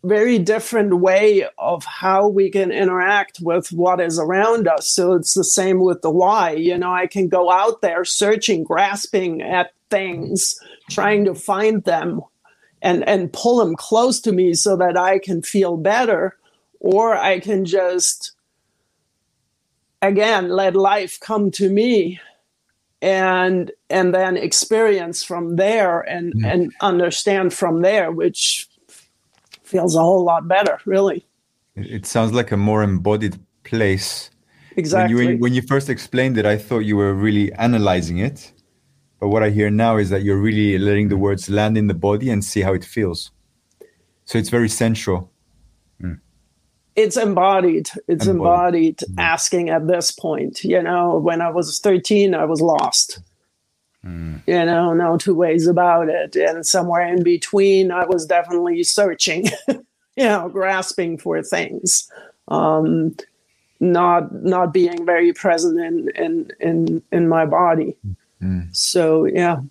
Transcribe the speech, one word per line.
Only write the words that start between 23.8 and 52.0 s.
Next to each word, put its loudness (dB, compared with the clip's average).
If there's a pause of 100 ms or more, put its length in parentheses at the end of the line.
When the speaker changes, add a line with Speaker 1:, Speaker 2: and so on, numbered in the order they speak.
Speaker 1:
and 2
then 0
experience 0
from -6
there 2
and, -8
Speaker 2:
Mm. -2
Speaker 1:
and 0
understand 0
from -2
there, 2
which -4 (960)
feels -2
a 4
whole 4
lot 0
better, 2
really. 0 (500)
Speaker 2:
It, -8
it -10
sounds 0
like 0
a 0
more 2
embodied 0 (240)
place. -2 (480)
Speaker 1:
Exactly. 0
Speaker 2:
When 2
you, 0
when 0
you 0
first -2
explained -2
it, 0
I 2
thought -4
you 0
were 2
really 2
analyzing 0
it. -6 (680)
But -2
what 2
I 2
hear 2
now 2
is 0
that 0
you're 2
really 2
letting 2
the 0
words -2
land 2
in 2
the 0
body -2
and -2
see -4
how 0
it -4
feels. -6 (960)
So -2
it's -2
very 2
sensual. -2 (720)
Speaker 3:
Mm. -8 (760)
Speaker 1:
It's 2
embodied. 2 (180)
It's 0
Speaker 2:
Embodied. -
Speaker 1:
embodied 2
Speaker 2:
Mm. -10
Speaker 1:
asking 0
at 0
this 0
point. -6
You 2
know, 0
when 0
I -2
was -4
thirteen, 2